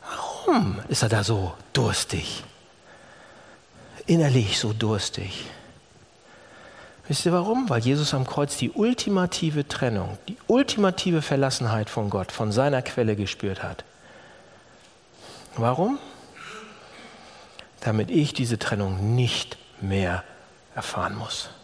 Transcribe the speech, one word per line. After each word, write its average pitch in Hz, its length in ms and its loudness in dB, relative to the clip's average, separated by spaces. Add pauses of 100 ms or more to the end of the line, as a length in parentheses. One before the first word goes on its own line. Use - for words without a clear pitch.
Warum - 680 0 (100)
ist - 140 2
er 113 60 2
da 107 140 2
so 95 300 0 (180)
durstig? - 720 -2 (1600)
Innerlich 131 520 6
so 107 140 0
durstig. 104 720 -2 (1600)
Wisst - 180 -2
ihr 175 60 4
warum? 214 380 2
Weil 120 100 2
Jesus 143 340 2
am 131 140 0
Kreuz 143 300 -2
die - 140 -2
ultimative 180 960 0
Trennung, 98 500 -2 (100)
die 196 100 -10 (100)
ultimative 190 720 2
Verlassenheit 127 680 0
von 104 200 -2
Gott, 95 240 -2
von 107 180 -2
seiner 131 300 4
Quelle 110 340 0
gespürt 98 480 -4
hat. 92 220 -10 (1700)
Warum? 143 420 2 (1800)
Damit 107 320 0
ich 151 220 4
diese 117 260 -2
Trennung 101 560 0
nicht - 420 0 (240)
mehr 95 420 0 (500)
erfahren - 440 -6
muss. - 320 -8 (140)